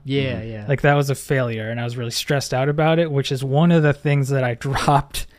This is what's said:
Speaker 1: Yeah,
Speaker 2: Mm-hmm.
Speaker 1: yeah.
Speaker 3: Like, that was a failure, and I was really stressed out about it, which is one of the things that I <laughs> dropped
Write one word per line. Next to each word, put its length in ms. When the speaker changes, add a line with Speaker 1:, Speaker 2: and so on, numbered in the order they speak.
Speaker 1:
Yeah, 360
Speaker 2:
Mm-hmm. 80
Speaker 1:
yeah. 200
Speaker 3:
Like, 140
that 120
was 160
a 40
failure, 560
and 100
I 40
was 120
really 140
stressed 420
out 160
about 300
it, 120
which 200
is 140
one 260
of 140
the 80
things 380
that 140
I 100
<laughs> 140
dropped 580